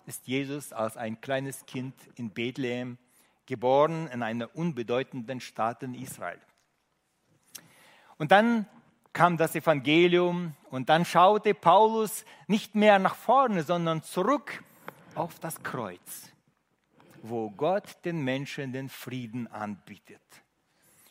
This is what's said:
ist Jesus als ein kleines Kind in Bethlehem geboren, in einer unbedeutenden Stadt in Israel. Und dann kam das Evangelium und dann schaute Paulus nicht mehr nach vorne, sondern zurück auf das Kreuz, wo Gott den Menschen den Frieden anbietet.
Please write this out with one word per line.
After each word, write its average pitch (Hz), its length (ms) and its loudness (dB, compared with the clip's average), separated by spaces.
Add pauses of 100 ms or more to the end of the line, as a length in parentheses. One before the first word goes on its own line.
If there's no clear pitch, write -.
ist - 220 -16
Jesus 139 460 -6
als 110 240 -4
ein 113 240 -8
kleines 135 440 -6
Kind 131 300 -10 (200)
in 113 160 -8
Bethlehem 123 680 -6 (480)
geboren, 143 640 0
in 120 140 -8
einer 113 320 -6
unbedeutenden 127 840 -6
Stadt 113 440 -6
in 127 120 -10
Israel. 98 460 -12 (1800)
Und 156 140 0
dann 220 360 4 (460)
kam 170 240 4
das 160 180 0
Evangelium 170 1000 2 (140)
und 131 200 -6
dann 160 140 6
schaute 202 520 4
Paulus 220 680 4 (220)
nicht - 300 -2
mehr 208 240 8
nach 190 160 0
vorne, 233 480 2
sondern 165 400 -2
zurück - 600 -2 (520)
auf 165 240 -8
das - 240 -12
Kreuz, - 680 -12 (920)
wo 110 260 -6
Gott 170 560 -4
den 170 180 -4
Menschen 135 500 -6
den 135 160 -8
Frieden 120 580 -10
anbietet. 104 760 -14 (880)